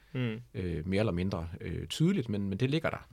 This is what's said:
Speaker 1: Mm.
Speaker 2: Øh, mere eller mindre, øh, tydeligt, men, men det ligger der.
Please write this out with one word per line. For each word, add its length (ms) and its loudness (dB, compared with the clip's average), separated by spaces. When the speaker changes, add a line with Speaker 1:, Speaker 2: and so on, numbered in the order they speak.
Speaker 1:
Mm. 260 -2
Speaker 2:
Øh, 340 -2
mere 120 4
eller 120 4
mindre, 360 0
øh, 260 -4
tydeligt, 420 2
men, 200 0
men 100 -2
det 120 2
ligger 200 2
der. 220 -8